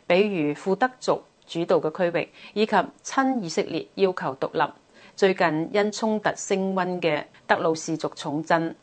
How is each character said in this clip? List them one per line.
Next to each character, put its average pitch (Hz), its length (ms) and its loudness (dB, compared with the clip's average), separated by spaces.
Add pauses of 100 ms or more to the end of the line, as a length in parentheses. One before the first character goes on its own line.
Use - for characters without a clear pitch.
比 180 140 6
如 170 320 0
庫 190 220 -2
德 254 140 2 (100)
族 - 220 0 (240)
主 165 200 -4
導 175 140 4
嘅 165 320 -2
區 165 60 -2
域， 143 120 -4 (240)
以 214 120 2
及 214 100 0 (280)
親 262 380 0
以 170 80 -6
色 202 140 -2
列 156 320 -6
要 190 180 2
求 156 220 -6
獨 - 180 -4
立， 156 180 0 (440)
最 196 180 4
近 165 400 0
因 208 180 2
衝 214 280 -2
突 196 160 0
升 190 400 -2
溫 180 260 -2
嘅 156 220 0 (240)
德 - 80 4
魯 165 180 0
士 160 240 -6
族 156 180 -4
重 156 280 -6
鎮 165 400 0